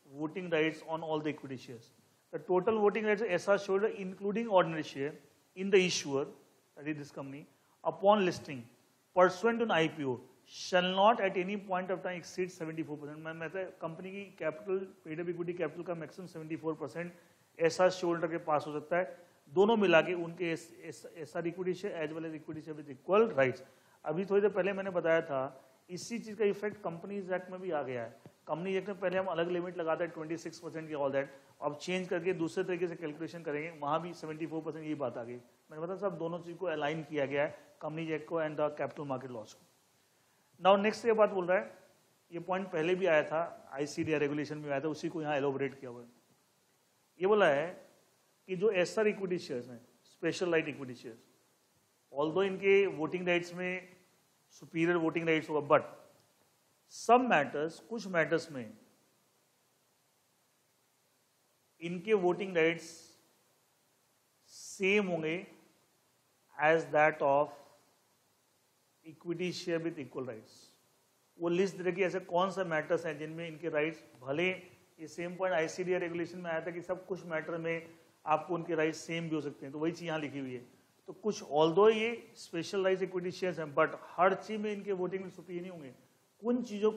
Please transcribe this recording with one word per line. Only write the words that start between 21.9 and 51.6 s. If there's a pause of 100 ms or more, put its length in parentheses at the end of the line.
as
well
as
equity
share
with
equal (120)
rights। (420)
अभी
थोड़ी
देर
पहले
मैंने
बताया
था, (500)
इसी
चीज़
का
effect
companies
act
में
भी
आ
गया
है। (260)
कंपनी
act
में
पहले
हम
अलग
limit
लगाते
हैं,
ट्वेंटी
सिक्स
परसेंट
की,
all
that, (360)
अब
change
करके
दूसरे
तरीके
से
calculation
करेंगे, (100)
वहाँ
भी
सेवेंटी
फ़ोर
परसेंट
यही
बात
आ
गई।
मैंने
बताया
सब
दोनों
चीज़
को
अलाइन
किया
गया
है, (240)
companies
act
को
and
the (100)
capital
market
laws
को। (960)
Now
next
ये
बात
बोल
रहा
है, (600)
ये
point
पहले
भी
आया
था,
आईसीडीआर
रेगुलेशन
में
आया
था,
उसी
को
यहाँ
elaborate
किया
हुआ
है। (1120)
ये
बोला
है (800)
कि
जो
एसआर
equity
shares
हैं, (220)
special
राइट
equity
shares, (920)